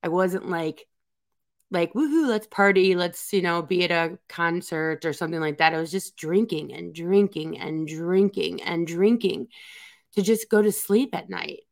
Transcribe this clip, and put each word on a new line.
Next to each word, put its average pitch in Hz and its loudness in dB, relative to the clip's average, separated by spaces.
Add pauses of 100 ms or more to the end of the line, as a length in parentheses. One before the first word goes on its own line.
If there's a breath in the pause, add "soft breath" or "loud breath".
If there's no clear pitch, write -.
I 180 -2
wasn't, 180 0
like, 165 -6 (840)
like, 170 0
"Woohoo, 294 2
let's 214 0
party, 190 4
let's, 175 -4
you 190 4
know, 170 0
be 180 0
at 170 0
a 165 0 (100)
concert 165 -2
or 160 0
something 160 -4
like 151 -2
that." 160 4
I 160 -2
was 160 -4
just 185 -6
drinking 165 -2
and 156 -12
drinking 170 0
and 156 -6
drinking 170 0
and 170 -2
drinking 196 0 (640 loud breath)
to 202 0
just 214 0
go 214 4
to 208 4
sleep 214 0
at 190 -8
night. - -8 (100)